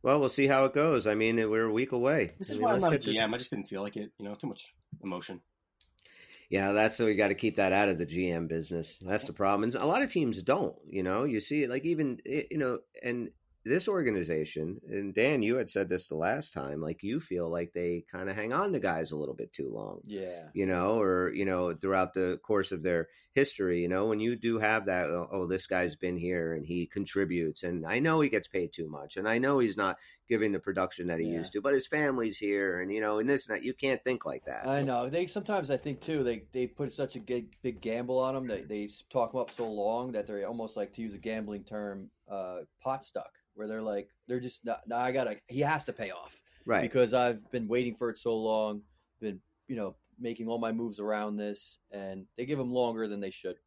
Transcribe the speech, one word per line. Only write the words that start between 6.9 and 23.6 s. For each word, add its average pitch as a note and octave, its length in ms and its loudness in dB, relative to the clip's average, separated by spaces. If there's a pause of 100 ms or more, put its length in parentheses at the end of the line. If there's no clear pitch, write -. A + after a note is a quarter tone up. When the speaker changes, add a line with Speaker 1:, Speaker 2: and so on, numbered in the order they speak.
Speaker 1:
so A#2 100 2
we G#2+ 100 6
gotta G2 200 4
keep - 220 0
that F#2+ 160 6
out G2+ 160 6
of F2 80 2
the E2+ 80 0
G F2 260 0
M E2+ 160 0
business. E2 520 -4
That's F#2+ 280 -2
the - 60 -10
problem. G2+ 300 2
And A#2+ 120 -2
a A#2+ 100 0
lot G3 180 4
of - 80 -2
teams A#2 320 0
don't, C3+ 320 2 (120)
you F#2 160 -2
know, G2 220 0
you A2+ 160 0
see D3 220 0
it, A#2+ 60 -2
like, C3+ 140 -2
even, D#3 420 0
y-, C#3 240 -2
you - 80 -4
know, B2+ 220 0 (240)
and A#2+ 280 -4 (340)
this E3 240 2
organization, F2 1000 0
and G2+ 260 -4
Dan, B2 300 4
you A#2 140 4
had A#2 120 0
said F#2+ 200 0
this F2+ 180 -2
the D#2 80 -6
last G2+ 380 0
time, C#2+ 260 -6
like, D#2+ 240 -6
you A2+ 160 -2
feel F2 300 -4
like E2+ 240 -4
they F2 360 -2
kinda F#2+ 240 -6
hang A2 200 -2
on G3 180 0
to C#3+ 80 0
guys D#2+ 320 0
a D2+ 60 -6
little D2 180 -4
bit - 160 -10
too C2+ 180 -6
long. G1+ 360 -8
Speaker 3:
Yeah. F2+ 480 -10
Speaker 1:
You G2 140 0
know, F#2 340 2
or, F#2 320 4
you G2 100 0
know, F2+ 300 2
throughout F#2+ 400 2
the F2+ 280 0
course G2+ 300 2
of F2 100 -4
their E2+ 280 2 (240)
history, F#2 480 2